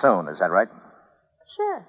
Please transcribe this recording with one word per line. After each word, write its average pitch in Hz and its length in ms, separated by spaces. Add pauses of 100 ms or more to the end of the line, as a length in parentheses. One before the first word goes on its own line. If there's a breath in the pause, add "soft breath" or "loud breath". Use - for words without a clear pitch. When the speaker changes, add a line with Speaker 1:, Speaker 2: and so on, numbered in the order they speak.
Speaker 1:
soon, 98 260
is 76 120
that 90 100
right? 101 180 (880)
Speaker 2:
Sure. 381 340